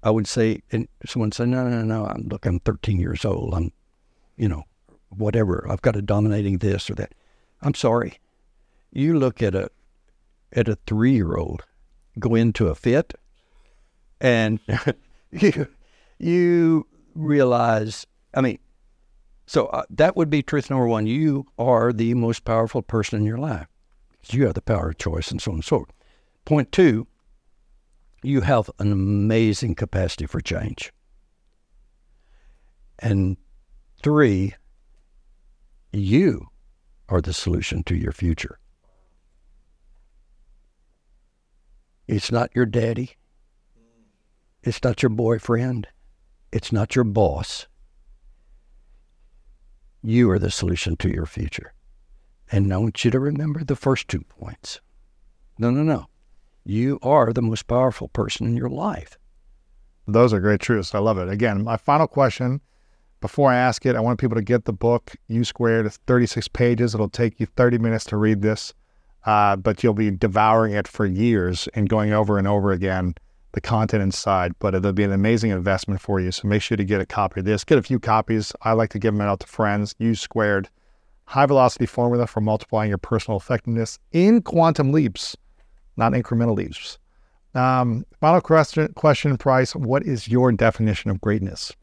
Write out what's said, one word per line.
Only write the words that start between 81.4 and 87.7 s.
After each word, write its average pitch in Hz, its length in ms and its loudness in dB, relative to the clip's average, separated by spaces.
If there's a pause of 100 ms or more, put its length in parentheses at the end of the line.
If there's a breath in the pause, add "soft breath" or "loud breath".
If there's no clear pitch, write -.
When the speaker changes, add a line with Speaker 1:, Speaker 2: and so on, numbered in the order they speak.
Speaker 2:
velocity 127 400 4
formula 120 400 0
for - 140 -6
multiplying 107 480 -2
your 98 100 -2
personal 113 380 -2
effectiveness 113 640 -4 (140)
in 202 280 6
quantum 165 520 2
leaps, 143 440 -2 (640)
not 113 140 2
incremental 117 440 0
leaps. - 400 -10 (580)
Um, 127 520 0 (120)